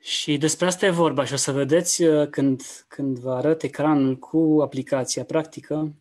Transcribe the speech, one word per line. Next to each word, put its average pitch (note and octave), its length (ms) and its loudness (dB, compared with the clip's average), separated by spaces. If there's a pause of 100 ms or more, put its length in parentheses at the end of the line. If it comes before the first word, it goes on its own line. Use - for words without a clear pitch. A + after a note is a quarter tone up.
Și - 340 -4
despre D3+ 280 0
asta F3+ 200 0
e G3 40 6
vorba D#3 360 2
și B2 80 -6
o - 20 -4
să C#3 160 -2
vedeți, D3 520 2
uh, D3+ 260 4
când, C#3 320 0 (260)
când C3+ 320 -6
vă B2+ 140 -6
arăt D3+ 300 0
ecranul C#3 540 0
cu D#3 440 2
aplicația C3 640 -4
practică D#3 760 -4